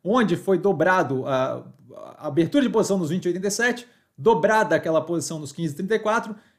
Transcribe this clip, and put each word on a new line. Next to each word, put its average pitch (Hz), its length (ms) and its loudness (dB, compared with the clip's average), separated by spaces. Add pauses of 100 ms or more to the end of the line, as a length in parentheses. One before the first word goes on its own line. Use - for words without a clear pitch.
onde 185 360 2
foi 190 200 0
dobrado 160 680 2
a, 131 380 -2 (520)
a 151 100 -12
abertura 165 360 2
de 226 60 0
posição 196 280 0
nos 165 120 -2
vinte 180 160 -4
e - 20 0
oitenta 185 200 -2
e 196 40 -2
sete, 240 340 -2 (320)
dobrada 208 580 4
aquela 156 260 2
posição 165 360 -4
nos 151 140 -12
quinze 165 220 -4
e - 40 -12
trinta 196 180 -2
e 214 40 0
quatro, 214 340 -2 (260)